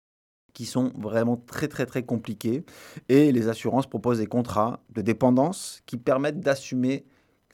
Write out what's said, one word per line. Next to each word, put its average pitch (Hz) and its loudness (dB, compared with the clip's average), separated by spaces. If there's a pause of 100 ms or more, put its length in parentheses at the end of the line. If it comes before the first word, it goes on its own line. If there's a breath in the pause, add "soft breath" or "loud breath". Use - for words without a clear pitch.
(520)
qui 117 -10
sont 127 -2
vraiment 113 0
très, - -6
très, 143 -4
très 120 -6
compliquées. 117 -4 (420 loud breath)
Et 143 6
les 117 2
assurances 113 0
proposent 120 0
des 107 0
contrats 120 -2
de 110 -6
dépendance 127 2
qui - -12
permettent 143 0
d'assumer 139 -2 (480 soft breath)